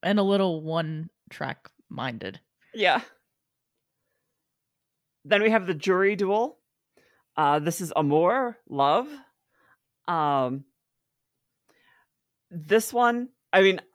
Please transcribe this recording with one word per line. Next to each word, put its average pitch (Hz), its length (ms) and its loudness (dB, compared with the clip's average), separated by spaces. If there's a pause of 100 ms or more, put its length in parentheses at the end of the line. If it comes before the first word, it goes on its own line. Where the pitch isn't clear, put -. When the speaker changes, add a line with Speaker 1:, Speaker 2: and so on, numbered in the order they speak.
Speaker 1:
And 202 180 0
a 202 40 2
little 190 380 0
one-track 160 1080 -8 (200)
minded. 117 500 -10 (340)
Speaker 2:
Yeah. 214 280 2 (2250)
Then 202 180 2
we 220 60 4
have 214 180 0
the 185 60 0
Juri 185 420 2
duel. 208 420 -2 (800)
Uh, 151 240 2
this 160 220 -4
is 165 140 -10
Amor, 175 640 2 (120)
love. 147 380 2 (1000)
Um, 139 560 0 (1900)
this 175 440 0
one, 240 360 0 (240)
I 190 80 6
mean 190 200 4 (140)